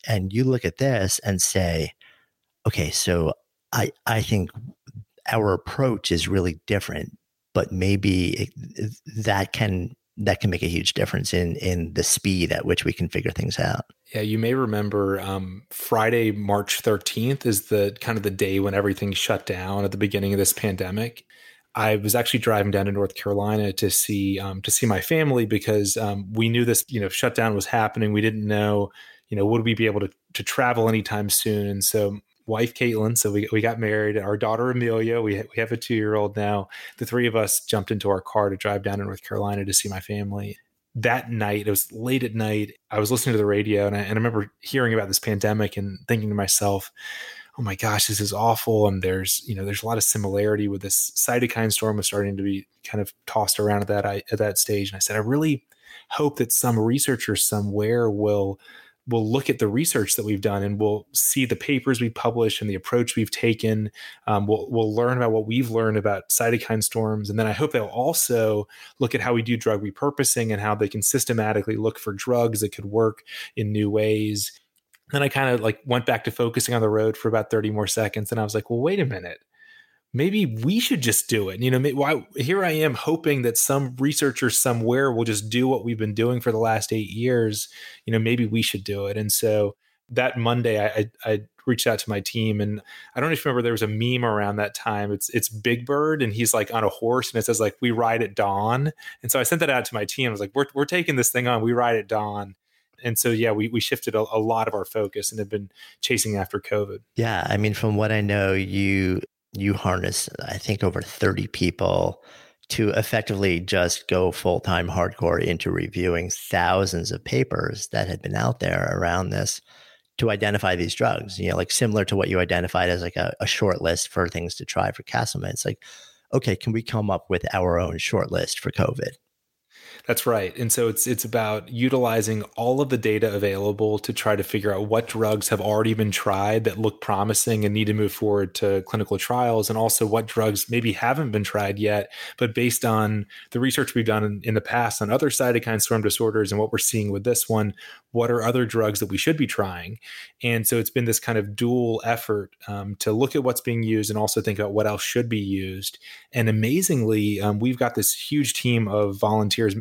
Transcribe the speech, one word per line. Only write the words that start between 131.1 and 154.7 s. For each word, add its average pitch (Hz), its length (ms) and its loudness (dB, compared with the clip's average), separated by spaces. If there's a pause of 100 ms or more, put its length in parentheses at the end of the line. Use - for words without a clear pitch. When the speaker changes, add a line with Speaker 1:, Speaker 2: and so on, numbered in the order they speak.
Speaker 2:
about 107 440 -2
utilizing 117 760 0 (140)
all 127 240 0
of 135 80 0
the 127 80 0
data 107 380 2
available 104 640 0
to - 140 -6
try 107 240 2
to 98 60 0
figure 101 300 0
out 101 160 -2
what 113 180 2
drugs 107 420 0
have 104 120 2
already 107 320 2
been 107 180 2
tried 104 540 0
that 101 140 0
look 110 240 -2
promising 107 640 2
and 101 100 2
need 107 140 2
to 107 60 2
move 107 180 0
forward 101 440 0
to 98 300 2
clinical 104 320 -2
trials, 120 500 2
and 110 100 0
also 113 280 2
what 110 200 2
drugs 110 440 0
maybe 117 220 0
haven't 131 380 0
been 104 140 0
tried 101 340 -2
yet, 104 320 0 (280)
but 117 160 0
based 120 320 0
on 107 400 2 (240)
the 123 100 -2
research 131 340 0
we've 113 120 0
done 107 180 2
in, 104 200 -4
in 110 100 0
the 107 80 2
past 117 400 0
on 104 80 -2
other 143 180 4
cytokine 117 540 0
storm 117 180 2
disorders 107 520 0
and 101 60 0
what 107 140 0
we're 110 60 0
seeing 104 320 0
with 101 140 -4
this 120 240 0
one, 104 260 2 (380)
what 117 180 2
are 120 120 2
other 123 220 2
drugs 110 360 0
that 98 100 -4
we 92 80 -2
should 160 180 2
be 139 100 0
trying? 92 520 -4 (440)
And 117 240 0
so 120 120 2
it's 110 100 -2
been 120 160 0
this 113 160 0
kind 117 160 -2
of 104 180 -2
dual 120 500 0
effort, 113 520 -2 (100)
um, 101 340 -6
to 110 120 0
look 127 240 2
at 139 80 0
what's 123 160 0
being 117 220 -2
used 110 260 0
and 107 100 -2
also 107 220 0
think 104 180 -2
about 104 140 -2